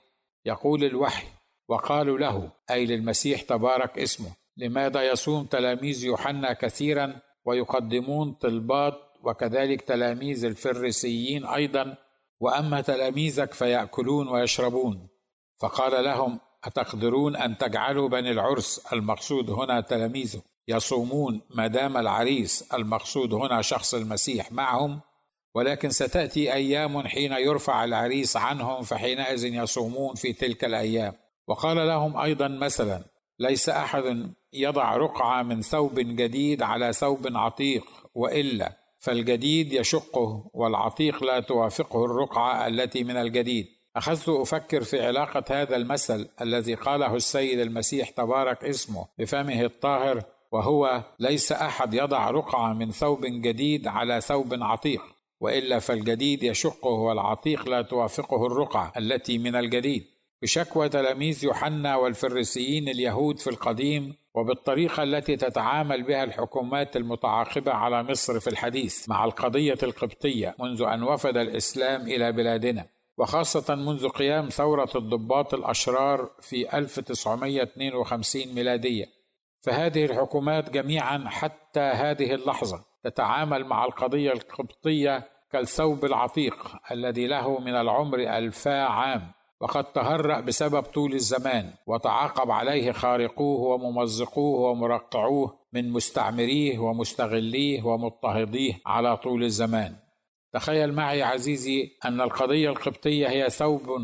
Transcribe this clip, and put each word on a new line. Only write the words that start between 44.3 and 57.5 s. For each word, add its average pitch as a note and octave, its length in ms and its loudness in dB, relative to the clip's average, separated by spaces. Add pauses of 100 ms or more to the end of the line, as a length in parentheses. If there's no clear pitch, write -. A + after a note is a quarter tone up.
في A#2+ 220 0
علاقة C#3 440 0
هذا C3+ 260 2
المثل A#2+ 520 -2 (120)
الذي A#2 340 -2
قاله C3+ 400 0
السيد C3 440 0
المسيح A#2 520 -2
تبارك B2+ 540 0
اسمه A2+ 420 -4 (120)
بفمه C3+ 440 -2
الطاهر، C3 600 0 (300)
وهو: B2+ 500 2 (180)
"ليس C#3 320 2
أحد C3 420 -2
يضع B2+ 360 2
رقعة A#2+ 420 0
من A2 180 -2
ثوب D3 360 0
جديد B2 600 0
على A#2 340 0
ثوب C3+ 400 0
عتيق، A2+ 420 0 (380)
وإلا B2+ 380 0
فالجديد A#2 640 0
يشقه، B2 480 0
والعتيق A2+ 800 0